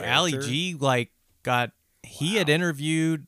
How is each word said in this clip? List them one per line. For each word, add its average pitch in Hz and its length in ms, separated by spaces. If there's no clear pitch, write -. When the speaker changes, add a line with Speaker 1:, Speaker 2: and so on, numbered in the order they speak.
Speaker 1:
Ali 131 280
Speaker 2:
character? 135 180
Speaker 1:
G, 170 300
like, 127 320
got, 123 280
he 170 320
had 190 120
Speaker 2:
Wow. 147 80
Speaker 1:
interviewed 160 720